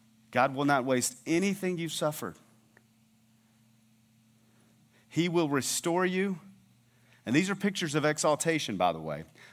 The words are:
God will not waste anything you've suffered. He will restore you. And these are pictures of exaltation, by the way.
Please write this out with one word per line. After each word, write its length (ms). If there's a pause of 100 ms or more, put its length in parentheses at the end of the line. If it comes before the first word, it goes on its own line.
(320)
God 240
will 100
not 200
waste 300 (120)
anything 500
you've 140
suffered. 460 (2750)
He 180
will 220
restore 560
you. 340 (840)
And 100
these 140
are 60
pictures 400
of 80
exaltation, 720
by 180
the 60
way. 260 (280)